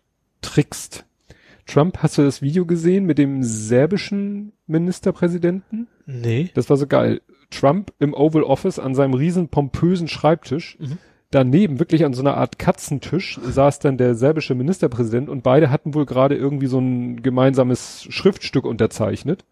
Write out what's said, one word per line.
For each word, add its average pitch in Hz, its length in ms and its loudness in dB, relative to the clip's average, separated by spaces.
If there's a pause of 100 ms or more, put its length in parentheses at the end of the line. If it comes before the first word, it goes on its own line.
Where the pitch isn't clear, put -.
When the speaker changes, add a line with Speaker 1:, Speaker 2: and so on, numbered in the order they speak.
(420)
Speaker 1:
trickst. - 640 -4 (600)
Trump, 156 340 0
hast - 180 0
du 156 60 4
das 139 180 0
Video 156 240 0
gesehen 175 400 2
mit 156 120 2
dem 139 260 2
serbischen 180 1080 -2 (140)
Ministerpräsidenten? 175 1200 -2 (180)
Speaker 2:
Nee. 123 480 -2
Speaker 1:
Das 123 160 -2
war 143 80 4
so 139 100 0
geil. 123 340 0 (300)
Trump 170 480 0
im 143 140 0
Oval 156 300 2
Office 180 360 -2
an 131 160 -4
seinem 135 180 2
riesen 170 360 0
pompösen 165 580 0
Schreibtisch. - 720 -2
Speaker 2:
Mhm. 147 180 -10 (320)
Speaker 1:
Daneben, 139 500 4
wirklich 160 260 2
an 139 80 0
so 123 80 -6
einer 139 160 0
Art - 200 -2
Katzentisch, - 840 -4
saß 139 360 2
dann 139 180 0
der 123 180 4
serbische 139 400 0
Ministerpräsident 127 720 -2
und 139 160 -8
beide 135 260 6
hatten 147 240 -2
wohl 151 120 0
gerade 131 320 2
irgendwie 139 300 -2
so 131 120 0
ein 123 420 -2
gemeinsames 127 880 0
Schriftstück - 540 -2
unterzeichnet. 113 880 -2